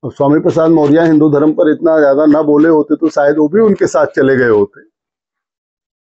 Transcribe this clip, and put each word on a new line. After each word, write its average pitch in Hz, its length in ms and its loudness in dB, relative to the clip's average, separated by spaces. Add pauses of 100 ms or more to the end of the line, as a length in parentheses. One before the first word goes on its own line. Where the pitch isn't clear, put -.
अब 127 80 -10
स्वामी 147 280 0
प्रसाद 165 300 0
मौर्य 156 320 2
हिंदू 156 280 2
धर्म 147 220 0
पर 156 180 -2
इतना 160 300 -2
ज्यादा 143 260 0
ना 151 160 2
बोले 147 260 2
होते 151 280 0
तो 156 120 -4
शायद 147 280 -2
वो 151 120 -2
भी 190 120 -2
उनके 202 260 0
साथ 151 200 -2
चले 139 300 -2
गए 123 120 0
होते। 104 400 -2 (1160)